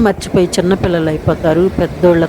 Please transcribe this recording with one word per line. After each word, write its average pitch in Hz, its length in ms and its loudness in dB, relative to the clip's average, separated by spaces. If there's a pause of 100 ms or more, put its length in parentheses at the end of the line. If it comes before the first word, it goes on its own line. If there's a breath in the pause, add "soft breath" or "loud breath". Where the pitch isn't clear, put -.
మర్చిపోయి 190 520 0
చిన్నపిల్లలు 175 560 0
అయిపోతారు. 160 520 0 (140)
పెద్దోళ్ళ 170 500 2